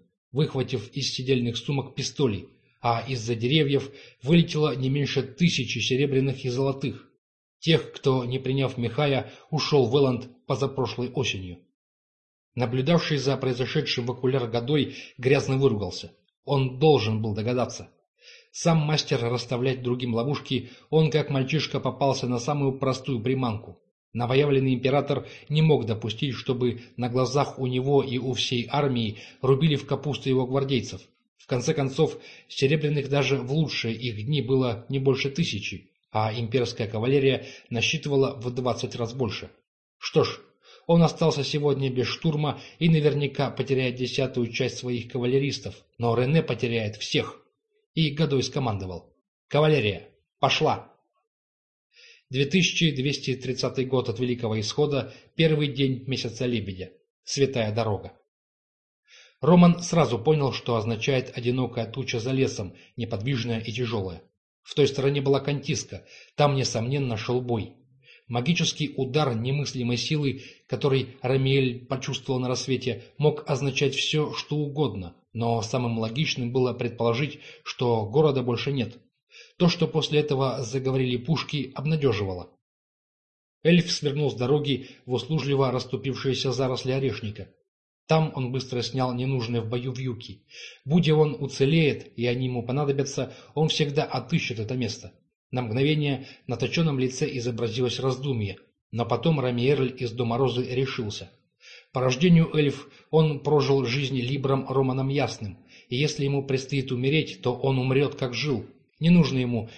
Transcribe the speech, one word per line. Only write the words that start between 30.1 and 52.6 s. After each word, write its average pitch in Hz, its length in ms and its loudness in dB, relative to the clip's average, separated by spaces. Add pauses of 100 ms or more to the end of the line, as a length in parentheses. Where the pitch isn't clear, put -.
его 131 160 2
гвардейцев. 131 560 -2 (340)
В - 100 -20
конце 123 280 0
концов, 139 440 0 (300)
серебряных 143 640 0
даже 139 260 2
в 123 160 -4
лучшие 139 420 0
их 107 300 -6
дни 143 160 0
было 123 480 0
не 139 100 -2
больше 135 320 2
тысячи, - 600 -4 (200)
а 110 240 0
имперская 117 540 -2
кавалерия 120 580 2 (220)
насчитывала 139 680 0
в 123 180 -6
двадцать 123 440 -4
раз 117 160 -4
больше. 120 380 -4 (480)
Что - 260 2
ж, - 160 -4 (460)
он 170 160 6
остался 151 420 2
сегодня 135 460 0
без 120 160 0
штурма 151 540 -2 (180)
и 170 100 4
наверняка 143 640 2
потеряет 127 460 0
десятую 127 540 -2
часть 123 280 -4
своих 123 340 -6
кавалеристов, 127 720 -2 (140)
но 117 180 2
Рене 139 260 4
потеряет 113 540 -2
всех. - 460 -4 (520)
И 160 160 2
Годой 139 320 0
скомандовал: 101 680 -4 (360)
«Кавалерия, 143 600 2 (300)
пошла!» - 540 2 (1400)
Две 131 140 0
тысячи 170 460 2